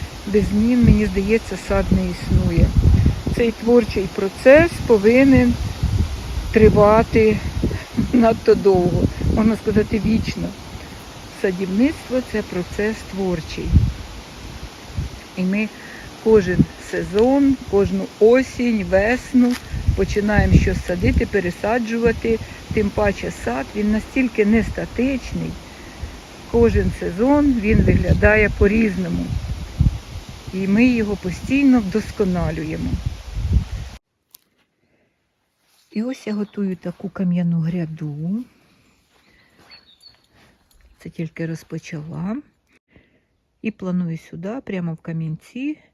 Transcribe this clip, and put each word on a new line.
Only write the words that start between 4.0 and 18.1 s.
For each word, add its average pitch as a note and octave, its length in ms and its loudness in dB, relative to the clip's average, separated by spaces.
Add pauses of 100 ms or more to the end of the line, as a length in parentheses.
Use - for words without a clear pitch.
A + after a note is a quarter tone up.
процес C4 560 6 (160)
повинен B3 680 6 (1000)
тривати G#3+ 840 6 (760)
надто A3+ 420 4
довго, F3+ 480 2 (340)
можна A3 200 2
сказати, G#3+ 500 0
вічно. - 420 -2 (960)
Садівництво — G3+ 760 -2 (120)
це G#3+ 100 -2
процес G#3 540 -4 (160)
творчий. F#3 540 -4 (1700)
І F#3 60 -4
ми G3+ 260 -2 (560)
кожен F3+ 400 4 (260)
сезон, A#3+ 640 2 (140)
кожну F#3+ 360 0 (140)